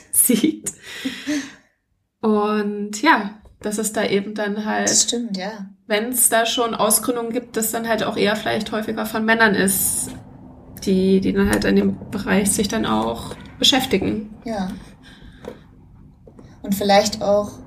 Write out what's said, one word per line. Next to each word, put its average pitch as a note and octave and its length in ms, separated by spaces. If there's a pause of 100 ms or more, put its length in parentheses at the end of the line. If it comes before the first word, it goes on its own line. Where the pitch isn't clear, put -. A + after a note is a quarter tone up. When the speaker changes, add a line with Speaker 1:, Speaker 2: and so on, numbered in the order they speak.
(120)
Speaker 1:
siegt. - 600 (1500)
Und G#3 800
ja, A3+ 380 (220)
das G#3+ 160
ist A3 180
da A3 100
eben G3+ 280
dann G#3+ 320
halt G3+ 240
Speaker 2:
Das - 140
stimmt, A#3 340
ja. G3 320 (200)
Speaker 1:
Wenn's A3+ 400
da A3+ 160
schon A3+ 300
Ausgründungen A3+ 580
gibt, A#3+ 240
das A3 140
dann A3+ 180
halt G#3+ 140
auch A3 120
eher G#3 220
vielleicht G#3+ 340
häufiger A3 340
von A3 200
Männern A3+ 300
ist, - 540 (760)
die, F#3+ 340
die F#3+ 140
dann G3+ 160
halt G#3 160
in G3 100
dem G3 360
Bereich G3 400
sich A3 180
dann A3 160
auch - 500 (220)
beschäftigen. G#3+ 720 (160)
Speaker 2:
Ja. G3+ 240 (1900)
Und G3+ 140
vielleicht G3+ 460
auch G3+ 300 (160)